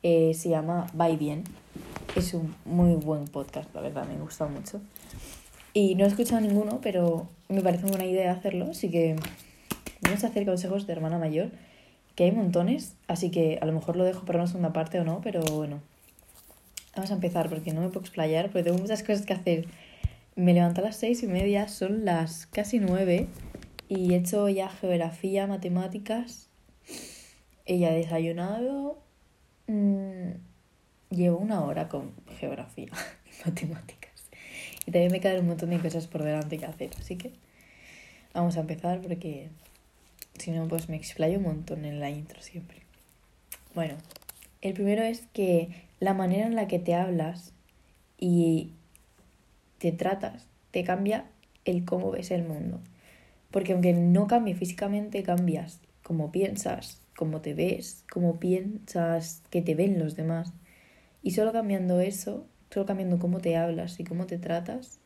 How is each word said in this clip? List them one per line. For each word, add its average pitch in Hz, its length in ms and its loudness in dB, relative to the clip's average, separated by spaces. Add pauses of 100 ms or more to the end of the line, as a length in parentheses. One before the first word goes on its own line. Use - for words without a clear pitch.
eh, 165 320 6
se 170 140 -4
llama 170 380 0 (120)
Va 170 100 6
y 165 80 2
Bien. 151 280 -2 (680)
Es 180 200 0
un 160 200 -4 (100)
muy 175 300 6
buen 151 300 0
podcast, 147 500 -8
la 151 60 -8
verdad, 143 260 -6
me - 120 -8
gusta 151 280 -6
mucho. 147 340 -10 (920)
Y 196 240 6
no 196 80 8
he 202 40 8
escuchado 233 320 2
ninguno, 208 420 2
pero 175 460 2 (200)
me 190 120 2
parece 180 240 2
una 190 120 4
buena 185 100 -2
idea 185 260 2
hacerlo, 185 380 -2
así 240 200 -4
que 165 260 2 (840)
vamos 196 200 2
a 240 60 0
hacer 208 160 0
consejos 190 420 -2
de 180 60 -6
hermana 160 260 -2
mayor, 160 320 0 (640)
que 175 100 4
hay 185 80 8
montones, 202 600 2 (140)
así 175 220 0
que 165 300 2
a 151 60 0
lo 160 60 2
mejor 160 240 -2
lo 180 80 4
dejo 185 200 0
para 170 140 0
una 175 80 2
segunda 175 260 0
parte 165 280 -2
o 165 40 0
no, 160 180 -2
pero 185 180 -2
bueno. 151 400 -2 (1160)
Vamos 196 160 -6
a 202 40 -2
empezar, 175 340 0
porque 160 240 -6
no 160 80 -2
me 180 80 0
puedo 180 120 -6
explayar, 165 500 -2
porque 180 120 0
tengo 175 160 2
muchas 208 240 -2
cosas 202 240 0
que 196 60 -2
hacer. 170 340 0 (680)
Me 180 180 6
levanto 175 280 4
a - 20 0
las 220 120 -4
seis 240 280 0
y - 20 -2
media, 202 420 2
son 208 360 -2
las 165 420 0
casi 208 320 -2
nueve, 185 480 4 (640)
y 185 240 2
he 180 60 6
hecho 202 300 2
ya 190 200 0
geografía, 185 800 0
matemáticas, 190 1000 -4 (1160)
he 180 120 2
ya 175 120 4
desayunado, 180 1080 -2 (680)
mm, 196 640 0 (800)
llevo 175 280 4
una 202 260 0
hora 156 240 -2
con 139 240 -8 (260)
geografía 135 500 -10 (260)
<laughs> - 120 -20
y - 220 -6
matemáticas. - 640 -8 (760)
Y - 60 -10
también 175 200 6
me 185 80 0
quedan 185 200 2
un 175 80 2
montón 170 220 -2
de 175 80 2
cosas 165 280 -2
por 151 160 -6
delante 151 360 -2
que 135 80 -10
hacer, 135 320 -8
así - 180 -10
que 247 160 -12 (1000)
vamos 170 220 2
a 165 40 -2
empezar 165 400 -4
porque 165 480 -8 (920)
si - 120 -8
no, 165 180 -2
pues 160 200 -4
me 160 80 -6
explayo 160 420 0
un 196 60 0
montón 160 400 -4
en 147 160 -6
la 143 100 -4
intro 151 320 -12
siempre. - 400 -16 (920)
Bueno, 160 200 -2 (680)
el 190 140 -4
primero 202 280 2
es 226 200 -2 (100)
que 175 560 2 (120)
la 196 140 4
manera 190 320 2
en 233 80 0
la 208 140 0
que 175 100 0
te 175 160 2
hablas 175 580 -2 (640)
y 170 520 4 (1080)
te 165 140 0
tratas - 540 -4 (240)
te 180 140 -2
cambia 196 420 0 (380)
el 175 200 0
cómo 185 260 -2
ves 185 200 -6
el 175 140 0
mundo. 160 360 -6 (720)
Porque 190 220 0
aunque 180 200 6
no 175 340 6
cambie 226 280 4
físicamente, 202 680 -4
cambias 175 580 0 (220)
cómo 156 300 -4
piensas, - 680 -4 (160)
cómo 156 240 -4
te 147 140 -6
ves, - 560 -4
cómo 170 300 2
piensas 175 1120 -2
que 175 120 0
te 160 120 0
ven 185 240 2
los 156 180 -2
demás. 165 360 -4 (680)
Y 190 80 -2
solo 214 220 2
cambiando 190 480 2
eso, 196 460 -4 (240)
solo 196 160 -2
cambiando 185 320 0
cómo 175 200 0
te 165 180 2
hablas 170 440 -2
y 170 40 -6
cómo 175 220 -6
te 175 120 -6
tratas 180 680 -6